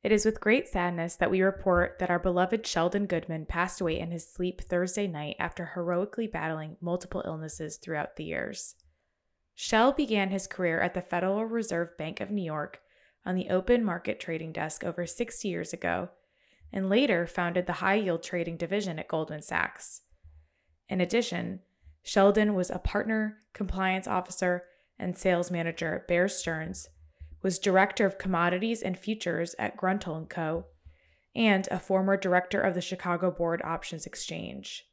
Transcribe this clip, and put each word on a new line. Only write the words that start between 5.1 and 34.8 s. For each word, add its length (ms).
after 360
heroically 520
battling 560
multiple 420
illnesses 540
throughout 380
the 80
years. 500
Shell 380
began 360
his 180
career 340
at 120
the 80
Federal 460
Reserve 500
Bank 240
of 100
New 120
York 380
on 100
the 140
open 340
market 380
trading 320
desk 320
over 220
sixty 420
years 240
ago, 380
and 200
later 360
founded 380
the 100
high 200
yield 280
trading 360
division 400
at 100
Goldman 320
Sachs. 640
In 100
addition, 600
Sheldon 520
was 140
a 100
partner, 600
compliance 520
officer, 580
and 180
sales 340
manager 440
at 140
Bear 200
Stearns, 600
was 180
director 480
of 100
commodities 680
and 160
futures 600
at 180
Gruntel 400
and 140
Co., 360
and 340
a 80
former 380
director 440
of 140
the 60
Chicago 500
Board 320
Options 440
Exchange. 880